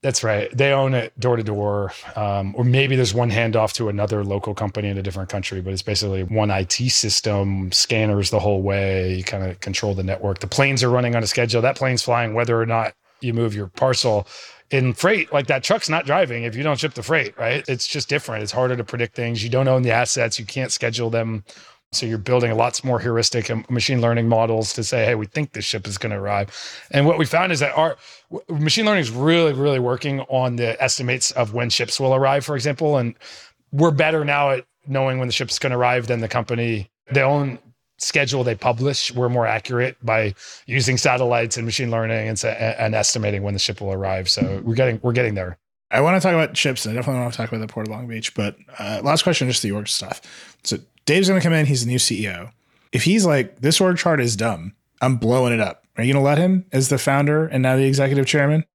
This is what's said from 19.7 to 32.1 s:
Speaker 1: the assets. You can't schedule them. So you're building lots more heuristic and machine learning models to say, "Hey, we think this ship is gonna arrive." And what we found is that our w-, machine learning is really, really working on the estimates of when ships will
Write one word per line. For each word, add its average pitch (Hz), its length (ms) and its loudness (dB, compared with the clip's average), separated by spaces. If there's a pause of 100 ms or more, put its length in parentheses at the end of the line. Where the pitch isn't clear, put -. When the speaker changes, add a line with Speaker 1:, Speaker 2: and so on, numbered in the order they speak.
Speaker 1:
the 120 80 2
assets. 117 480 0
You 113 60 -12
can't 127 260 -6
schedule 117 400 -2
them. 113 320 -2 (480)
So - 160 -4
you're 113 100 -2
building 120 400 2
lots 120 260 0
more 123 160 0
heuristic 117 500 0
and 113 200 -4
machine 123 320 0
learning 117 260 2
models 113 460 2
to 117 100 -6
say, 113 220 0
"Hey, 120 80 2
we 107 140 -4
think 147 260 -6
this 107 120 -8
ship 104 220 -6
is 98 120 -8
gonna 107 200 -4
arrive." 101 300 -2 (400)
And 139 160 4
what 160 140 4
we 160 60 4
found 175 260 0
is 151 80 0
that 135 180 0
our 156 180 2 (360)
w-, 170 280 -8
machine 156 260 2
learning 208 160 2
is 117 100 -4
really, 156 420 4
really 139 260 2
working 127 420 -2
on 127 340 0
the 117 280 -2
estimates 123 480 -2
of 113 220 -2
when 120 160 -2
ships - 300 -2
will 131 160 2